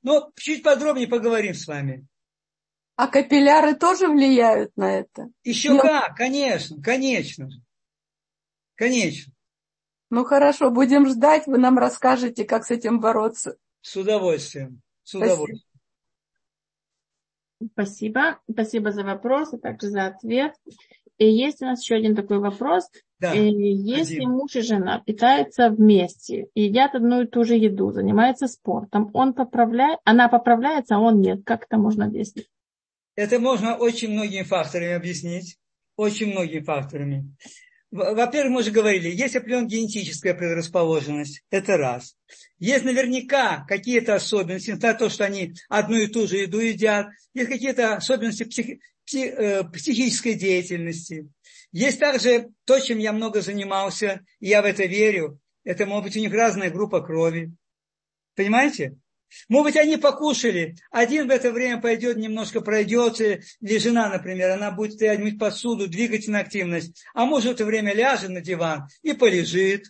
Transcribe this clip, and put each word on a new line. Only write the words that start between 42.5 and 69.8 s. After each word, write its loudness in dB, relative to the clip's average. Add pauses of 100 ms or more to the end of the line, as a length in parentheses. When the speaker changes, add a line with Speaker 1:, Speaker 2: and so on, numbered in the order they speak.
Speaker 1:
Есть 0
наверняка 0
какие-то 0
особенности, -4
несмотря 0
на -4
то, 0
что -2
они -6 (160)
одну 0
и 2
ту -2
же -4
еду -4
едят. 0 (240)
Есть -4
какие-то -2
особенности -4
психи-, -8 (300)
пси-, -4
э, -2
психической -2
деятельности. -4 (460)
Есть 0
также 2 (160)
то, 6
чем -2
я -2
много -2
занимался, -4 (200)
и -6
я 6
в 0
это 0
верю. 0 (240)
Это, -4
может -6
быть, -8
у -2
них -4
разная 0
группа -2
крови. -4 (840)
Понимаете? 0 (500)
Может 4
быть, 4
они 4
покушали. 0 (140)
Один 0
в -4
это 2
время -4
пойдёт, -2
немножко -6
пройдётся. 0 (200)
Или -2
жена, 2
например, -2
она -2
будет -6
стоять, 0
мыть -4
посуду, -4
двигательная -4
активность. -8 (100)
А 0
муж 0
в 0
это -4
время -2
ляжет 0
на -8
диван -4 (140)
и -4
полежит. 0